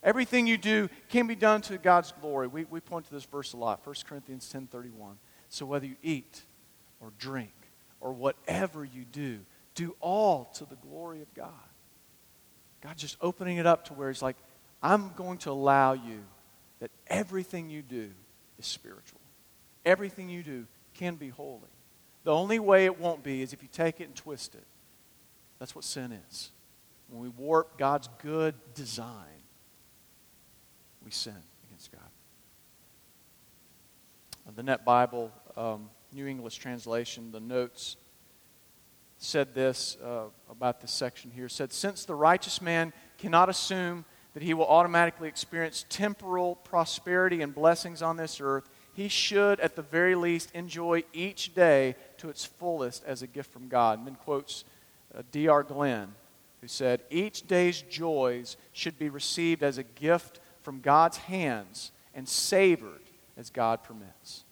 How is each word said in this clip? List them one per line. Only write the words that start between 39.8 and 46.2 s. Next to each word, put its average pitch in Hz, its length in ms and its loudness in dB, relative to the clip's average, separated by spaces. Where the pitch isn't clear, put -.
uh, 120 200 -8
about 120 320 -2
this 120 80 -12
section - 400 -6
here, 123 180 -12
said, 131 240 -6
"Since 190 320 -6
the 170 100 -8
righteous 165 460 4
man 165 320 0
cannot 170 320 6
assume 180 560 -4
that 143 80 -10
he 165 100 0
will 160 140 2
automatically 170 640 6
experience 165 600 -6
temporal 185 680 -2